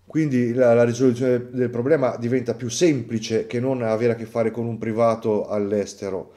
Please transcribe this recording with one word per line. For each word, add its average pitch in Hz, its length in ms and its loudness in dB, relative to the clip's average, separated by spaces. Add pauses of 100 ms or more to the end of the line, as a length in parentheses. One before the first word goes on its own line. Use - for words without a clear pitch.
Quindi 127 480 0
la, 123 220 6
la 120 80 6
risoluzione 123 680 2
del 123 200 -2
problema 123 460 0
diventa 120 380 -2
più 120 160 -6
semplice 117 800 0
che 120 120 -4
non 127 220 -2
avere 113 320 2
a - 20 -2
che 113 100 -10
fare 113 260 -2
con 117 140 -6
un 117 120 -6
privato 110 680 0
all'estero. 101 880 -4